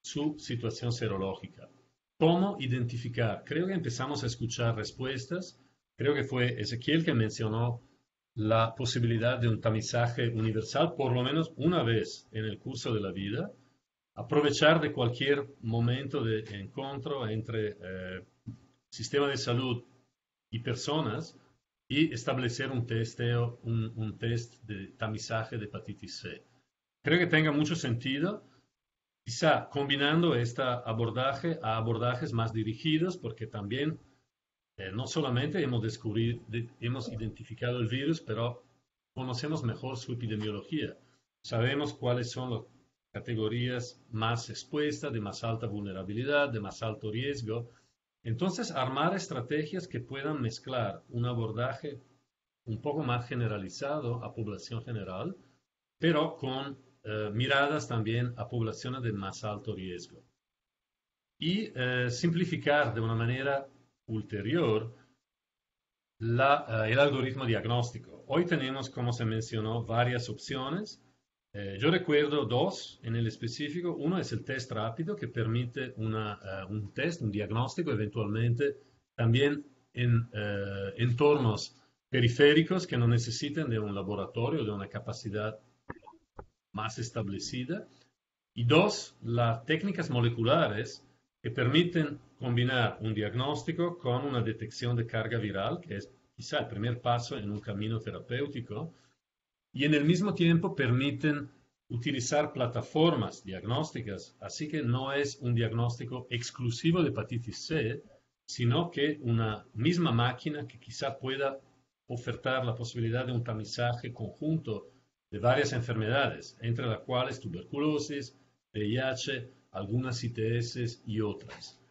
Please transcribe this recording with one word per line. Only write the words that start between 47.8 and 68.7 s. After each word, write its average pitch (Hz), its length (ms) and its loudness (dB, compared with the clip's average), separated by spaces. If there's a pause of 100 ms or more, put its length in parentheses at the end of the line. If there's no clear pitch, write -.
Entonces, 175 480 -2
armar 139 440 2
estrategias 151 720 -4
que - 120 -6
puedan 139 420 -4
mezclar 117 680 -2
un 120 160 -2
abordaje 120 760 -4 (680)
un 110 140 -6
poco 147 240 -2
más 120 240 0
generalizado 120 960 -2
a 107 100 -10
población 110 500 -6
general, 107 520 -6 (640)
pero 160 380 4
con, 135 400 -4 (260)
eh, 107 300 -2
miradas 139 540 2
también 120 500 0
a 107 100 -6
poblaciones 123 540 -4
de 117 100 -2
más 98 320 -6
alto 104 320 -6
riesgo. 90 480 -10 (1160)
Y, 190 340 0
eh, 123 380 0
simplificar 151 840 2
de 113 80 -2
una 113 140 0
manera 135 520 0 (380)
ulterior 110 880 0 (1200)
la, 117 640 4
eh, 110 60 2
el 127 80 6
algoritmo 131 480 4
diagnóstico. 113 800 -2
Hoy 160 180 4
tenemos, 135 460 -2